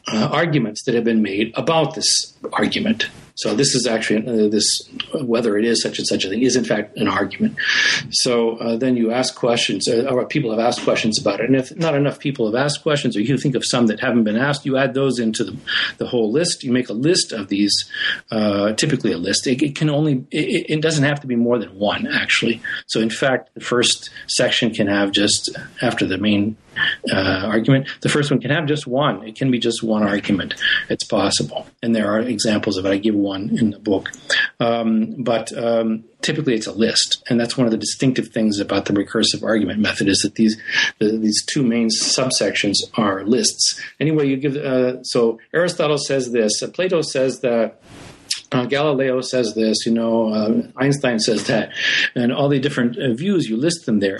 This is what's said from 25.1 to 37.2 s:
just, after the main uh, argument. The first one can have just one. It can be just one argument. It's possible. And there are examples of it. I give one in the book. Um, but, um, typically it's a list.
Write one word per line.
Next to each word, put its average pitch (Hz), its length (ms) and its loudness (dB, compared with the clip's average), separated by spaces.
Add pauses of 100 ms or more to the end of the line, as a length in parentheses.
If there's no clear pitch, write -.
just, 95 380 0 (320)
after 113 240 0
the 92 140 -2
main 104 380 0 (540)
uh, 95 340 0
argument. 110 420 2 (140)
The - 80 0
first 147 220 0
one 127 80 2
can 131 120 -2
have 160 140 0
just 143 220 -2
one. 120 400 -2
It 110 80 -14
can 135 160 0
be 120 80 2
just 117 240 -2
one 107 200 2
argument. 101 520 0 (340)
It's 117 140 -4
possible. - 640 -2 (140)
And 117 140 2
there 104 160 0
are 110 80 0
examples 107 580 0
of 92 80 -4
it. 98 40 2
I 98 80 4
give 107 180 2
one 101 420 -2
in 110 140 2
the - 80 -8
book. 95 320 -2 (480)
Um, 113 580 0
but, 113 400 -2
um, 113 480 0 (160)
typically 147 320 0
it's 110 140 -2
a 95 40 -8
list. - 580 -2